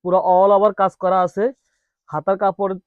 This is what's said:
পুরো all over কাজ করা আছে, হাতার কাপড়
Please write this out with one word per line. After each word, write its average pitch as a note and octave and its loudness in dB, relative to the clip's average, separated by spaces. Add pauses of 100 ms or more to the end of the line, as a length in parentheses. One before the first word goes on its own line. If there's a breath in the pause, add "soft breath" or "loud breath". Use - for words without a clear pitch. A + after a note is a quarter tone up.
পুরো F3+ 0 (140)
all F#3+ 4
over G3+ 2
কাজ F#3+ -2 (100)
করা F#3 0
আছে, F#3+ -4 (680)
হাতার D#3 -4
কাপড় F#3+ -4 (120)